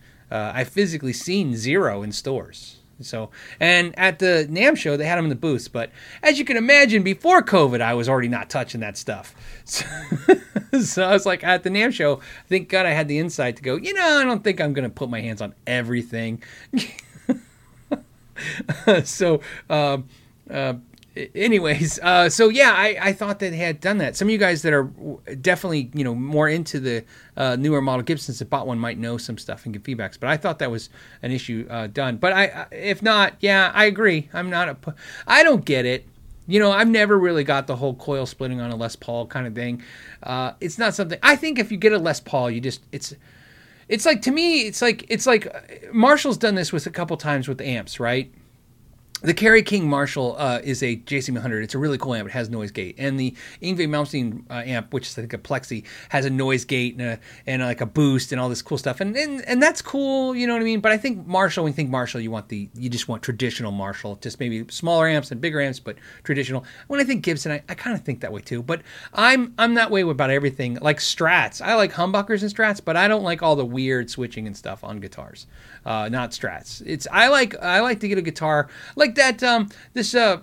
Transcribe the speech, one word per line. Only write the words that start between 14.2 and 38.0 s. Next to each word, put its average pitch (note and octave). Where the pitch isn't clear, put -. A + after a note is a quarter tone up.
don't A#3+
think G3
I'm D3+
gonna C3
put -
my A#2
hands A2
on G#2
everything." A#2
<laughs> C4+
So, E3
um, C#3+
uh, C3+
a-, -
anyways, E3+
uh, F3
so A3+
yeah, A#3+
I, G3+
I G3
thought G3+
that G3
they E3
had E3
done G3+
that. C#3
Some G3+
of A3
you A3
guys F3
that D#3+
are C#3+
w-, C#3+
definitely, E3
you D3
know, A#2+
more D3
into D#3
the, B2
uh, C3
newer C#3+
model C3
Gibsons C#3
that A2
bought C3+
one A#2+
might A#2
know A#2
some A#2
stuff -
and A#2
give G#2
feedbacks, A2
but B2
I D#3
thought D#3
that C3
was A2+
an B2
issue, A#2+
uh, A2+
done. B2
But F#3
I, F#3+
I, F#3
if F#3+
not, G#3
yeah, G3
I G#3+
agree. F#3+
I'm F3+
not F3
a C#3
pu-, -
I C4+
don't C#4
get C3
it. B2+
You G3
know, G3+
I've G#3
never G#3
really E3+
got C#3
the C#3
whole B2+
coil C3+